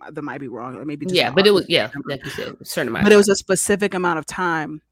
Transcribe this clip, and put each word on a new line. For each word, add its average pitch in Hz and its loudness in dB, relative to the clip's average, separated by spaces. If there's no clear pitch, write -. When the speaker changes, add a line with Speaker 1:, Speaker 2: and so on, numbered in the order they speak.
Speaker 1:
that 151 -10
might 143 -8
be 139 -10
wrong. 117 -10
It 127 -10
may 147 -8
be 143 -8
just 185 -2
Speaker 2:
Yeah, 127 2
Speaker 1:
an 127 -4
Speaker 2:
but 190 6
it 208 6
was, 185 4
Speaker 1:
arbitrary 127 0
Speaker 2:
yeah, - -10
Speaker 1:
number. 143 -10
Speaker 2:
like 139 -8
you 139 -10
said, - -10
a - -20
certain 151 -4
amount 113 -2
Speaker 1:
But 208 8
Speaker 2:
of - 10
Speaker 1:
it 208 10
was 202 6
Speaker 2:
time. 202 4
Speaker 1:
a 190 -2
specific 196 -2
amount 175 -2
of 147 -8
time. 160 -4